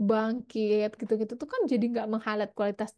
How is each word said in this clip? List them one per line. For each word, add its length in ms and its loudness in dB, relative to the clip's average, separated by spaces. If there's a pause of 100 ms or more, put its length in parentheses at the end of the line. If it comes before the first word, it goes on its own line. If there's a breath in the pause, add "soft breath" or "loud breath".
bangkit, 960 2
gitu-gitu 400 -2
tuh 80 -8
kan 240 -2
jadi 240 4
nggak 160 -4
meng-highlight 480 -2
kualitas 400 -2